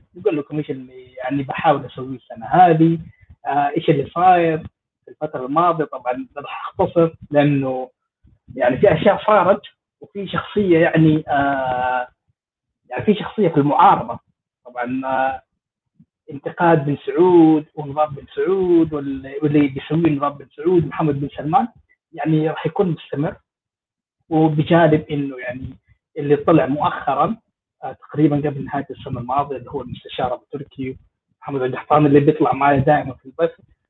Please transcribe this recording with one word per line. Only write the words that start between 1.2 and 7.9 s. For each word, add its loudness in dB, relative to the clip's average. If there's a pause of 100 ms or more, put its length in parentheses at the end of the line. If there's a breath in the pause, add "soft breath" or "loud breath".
بحاول -2
أسويه -12
السنة -18
هذه، 4 (480 soft breath)
آه، 0
إيش 0
اللي 0
صاير 2 (460)
في -20
الفترة -8
الماضية. 0
طبعًا -8 (100)
راح -12
أختصر 0 (160)
لأنه 0 (640)